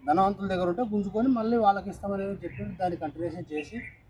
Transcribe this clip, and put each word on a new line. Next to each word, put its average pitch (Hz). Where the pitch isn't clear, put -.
ధనవంతుల 196
దగ్గర 180
ఉంటే 175
గుంజుకొని 208
మళ్ళీ 233
వాళ్ళకి 196
ఇస్తామనేది 196
చెప్పి 196
దాన్ని 180
కంటిన్యూషన్ 160
చేసి 151